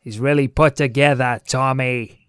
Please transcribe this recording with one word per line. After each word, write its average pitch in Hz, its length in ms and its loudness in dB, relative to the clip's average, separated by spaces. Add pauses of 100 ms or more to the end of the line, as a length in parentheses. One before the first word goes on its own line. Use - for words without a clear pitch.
He's 107 180 -12
really 139 300 2
put 151 280 2
together, 131 680 0
Tommy. 131 720 -4 (100)